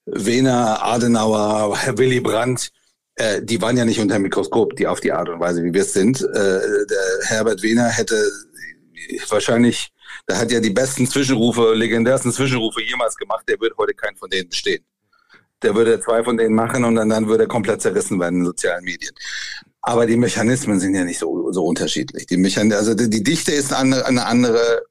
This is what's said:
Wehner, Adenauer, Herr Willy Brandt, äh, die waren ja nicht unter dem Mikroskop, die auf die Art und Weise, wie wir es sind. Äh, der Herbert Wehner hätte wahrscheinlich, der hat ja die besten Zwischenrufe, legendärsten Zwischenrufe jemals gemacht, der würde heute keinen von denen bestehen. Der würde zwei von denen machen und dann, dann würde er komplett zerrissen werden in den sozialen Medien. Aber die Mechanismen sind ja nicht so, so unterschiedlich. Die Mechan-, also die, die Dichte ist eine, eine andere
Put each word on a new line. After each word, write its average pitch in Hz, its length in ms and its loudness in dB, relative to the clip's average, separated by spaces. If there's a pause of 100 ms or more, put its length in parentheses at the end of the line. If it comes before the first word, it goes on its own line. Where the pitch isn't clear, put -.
Wehner, 120 760 0
Adenauer, 107 960 0
Herr 117 200 -4
Willy 127 220 2
Brandt, 117 500 -2 (460)
äh, 107 260 -2
die 104 200 -4
waren 117 140 0
ja 120 100 2
nicht 113 140 0
unter 107 160 0
dem 101 60 0
Mikroskop, 98 540 0
die - 100 -2
auf 87 140 -2
die - 120 -2
Art 85 180 -2
und 85 100 -8
Weise, 87 240 -2
wie 87 100 -2
wir 98 80 2
es - 120 -2
sind. 110 280 2
Äh, - 120 -2
der 98 960 0
Herbert 110 360 0
Wehner 117 240 2
hätte 110 360 0 (1040)
wahrscheinlich, 117 600 2 (400)
der 92 80 0
hat 117 140 0
ja 117 80 2
die 110 100 0
besten 127 380 0
Zwischenrufe, 120 680 2
legendärsten 117 580 0
Zwischenrufe 123 520 -2
jemals 120 320 -4
gemacht, 107 340 -8
der 101 100 -2
würde 113 200 -2
heute 104 160 -2
keinen 104 220 -8
von 92 120 -16
denen 92 180 -4
bestehen. - 360 -4 (800)
Der 104 120 2
würde 113 240 4
zwei 113 240 0
von 120 140 0
denen 110 180 2
machen 117 280 0
und 117 120 4
dann, 110 140 2
dann 110 180 0
würde 110 180 4
er - 20 0
komplett 107 340 -2
zerrissen 98 380 0
werden 87 160 0
in 90 60 2
den 87 40 2
sozialen 90 380 -4
Medien. 87 300 -10 (680)
Aber 117 220 2
die 117 120 4
Mechanismen 117 600 2
sind 95 160 0
ja 92 80 0
nicht 85 160 -6
so, 85 320 -4
so 87 140 0
unterschiedlich. - 600 -4
Die 90 100 -2
Mechan-, 101 340 2
also 107 220 2
die, 113 160 2
die 107 140 0
Dichte 160 280 0
ist 143 220 0
eine, 131 320 2
eine 123 200 2
andere 117 640 2